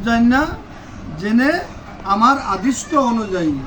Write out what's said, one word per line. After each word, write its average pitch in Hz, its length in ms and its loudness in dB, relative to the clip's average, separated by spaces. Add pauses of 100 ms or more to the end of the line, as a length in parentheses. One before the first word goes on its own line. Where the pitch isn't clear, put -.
জান 233 180 4
না, 262 220 4 (760)
জেনে 247 400 2 (440)
আমার 226 360 4
আদিষ্ট 220 560 -2
অনুযায়ী, 208 560 0 (160)